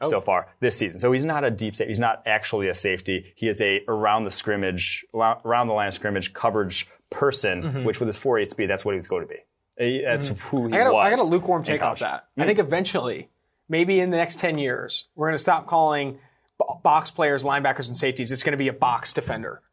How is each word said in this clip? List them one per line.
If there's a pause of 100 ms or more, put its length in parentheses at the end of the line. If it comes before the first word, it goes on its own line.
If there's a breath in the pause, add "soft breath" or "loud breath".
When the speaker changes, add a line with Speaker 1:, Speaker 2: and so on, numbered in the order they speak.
Speaker 1:
Oh.
Speaker 2:
so
far (140 soft breath)
this
season.
So
he's
not
a
deep
safety.
He's
not
actually
a
safety.
He
is
a
around
the
scrimmage,
la-,
around
the
line
of
scrimmage
coverage (240 soft breath)
person,
Speaker 1:
Mm-hmm.
Speaker 2:
which
with
his
four
eight
speed,
that's
what
he
was
going
to
be. (440)
He,
that's
Speaker 1:
Mm-hmm.
Speaker 2:
who
he
Speaker 1:
I
got
a,
Speaker 2:
was
Speaker 1:
I
got
a
lukewarm
Speaker 2:
in
Speaker 1:
take
on (100)
Speaker 2:
college.
Speaker 1:
that. (120)
Speaker 2:
Mm.
Speaker 1:
I
think
eventually, (380)
maybe
in
the
next
ten
years,
we're
gonna
stop
calling (400 soft breath)
bo-,
box
players
linebackers
and
safeties.
It's
gonna
be
a
box
defender. (100)